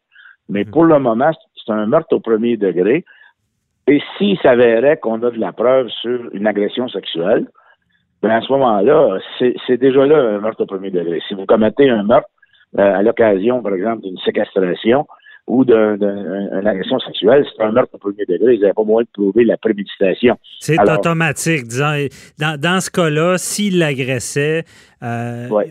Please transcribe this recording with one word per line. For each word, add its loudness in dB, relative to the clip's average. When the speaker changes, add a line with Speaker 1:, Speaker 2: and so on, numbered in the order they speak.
Speaker 1:
mais -2
Speaker 2:
Mhm. -16
Speaker 1:
pour 2
le 6
moment, 0
c'est -6
un -2
meurtre 0
au 0
premier 0
degré. 0
Et 4
s'il 0
s'avérait 4
qu'on -4
a 0
de -8
la -4
preuve 2
sur -6
une -4
agression -2
sexuelle, -2
ben 2
à 2
ce -4
moment-là, 2
c'est, 0
c'est 2
déjà 4
là 6
un 2
meurtre -4
au -4
premier -8
degré. -4
Si -8
vous -10
commettez 4
un 0
meurtre, 2
euh, 4
à 0
l'occasion, 2
par -4
exemple, -4
d'une -10
séquestration 0
ou 2
d'un, 4
d'un, -2
un, -6
une -2
agression -2
sexuelle, 2
c'est -4
un -2
meurtre 0
au -20
premier -8
degré. 2
Ils 0
n'avaient 4
pas 0
moyen 2
de -20
prouver 2
la 2
préméditation. -2
Speaker 2:
C'est 0
Speaker 1:
Alors 4
Speaker 2:
automatique, -2
disons. -2
Dans, -4
dans 0
ce -8
cas-là, 0
s'il -2
l'agressait, -2
euh, -8
Speaker 1:
Ouais. -2